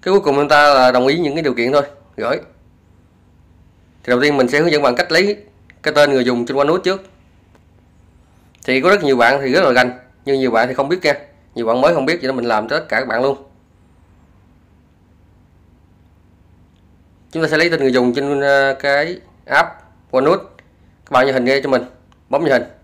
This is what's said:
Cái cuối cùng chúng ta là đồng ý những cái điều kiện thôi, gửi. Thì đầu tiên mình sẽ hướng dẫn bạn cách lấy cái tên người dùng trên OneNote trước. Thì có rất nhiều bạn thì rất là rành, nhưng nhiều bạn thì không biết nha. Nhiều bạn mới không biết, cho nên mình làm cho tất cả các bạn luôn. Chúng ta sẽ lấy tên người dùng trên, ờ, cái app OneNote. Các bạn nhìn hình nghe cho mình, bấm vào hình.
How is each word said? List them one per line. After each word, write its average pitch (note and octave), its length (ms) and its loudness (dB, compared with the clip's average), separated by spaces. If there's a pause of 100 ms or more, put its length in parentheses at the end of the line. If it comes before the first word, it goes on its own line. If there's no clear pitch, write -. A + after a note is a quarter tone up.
Cái F#3 100 -4
cuối G3 80 4
cùng D3 160 0
chúng C#3+ 140 0
ta D3 240 6
là B2+ 180 4
đồng B2 160 2
ý D#3 120 0
những D3 140 -4
cái E3 100 -6
điều C3 100 0
kiện A#2 180 -2
thôi, C#3+ 120 2 (340)
gửi. A#2 220 -4 (1600)
Thì B2 80 -4
đầu B2 100 0
tiên C#3+ 160 0
mình B2+ 100 2
sẽ C#3+ 120 0
hướng D#3+ 120 0
dẫn D3 100 0
bạn B2 140 0
cách E3+ 160 -4
lấy G3+ 340 -2 (380)
cái D3+ 100 -4
tên D3 180 4
người C3 140 0
dùng B2 200 -2
trên C3+ 120 -6
OneNote D#3 260 0
trước. F#3+ 180 -4 (1600)
Thì C3 180 -2
có - 80 2
rất G3 140 2
nhiều C3+ 140 2
bạn A#2+ 240 4
thì C3 120 -4
rất F#3 100 2
là C#3 80 2
rành, B2 280 0 (260)
nhưng C3+ 140 -2
nhiều C3 120 0
bạn A2+ 160 0
thì C3 60 -6
không C#3 160 -4
biết F#3 120 -2
nha. D3 120 0 (420)
Nhiều A#2 100 -6
bạn A#2 160 0
mới D#3+ 120 2
không C#3 120 -2
biết, E3+ 160 -4
cho C3 60 -6
nên C3 80 -4
mình A#2+ 100 -6
làm A2 220 -2
cho D3 120 -4
tất - 100 -12
cả A2 100 -2
các C3 80 -6
bạn A2+ 140 -2
luôn. C#3 160 -2 (4000)
Chúng D#3+ 120 -4
ta D#3 60 -2
sẽ D#3 80 0
lấy E3 120 2
tên E3 100 -2
người C3+ 140 0
dùng B2 200 2
trên, C#3 280 -2
ờ, C#3 320 2
cái C#3+ 480 -2 (240)
app D3+ 240 0 (420)
OneNote. D3 320 0 (640)
Các - 60 -16
bạn B2+ 140 2
nhìn C3+ 80 -2
hình B2+ 120 -2
nghe C3+ 160 0
cho C#3 80 -6
mình, B2+ 140 0 (460)
bấm C#3+ 140 -2
vào C#3+ 100 0
hình. B2 100 0 (200)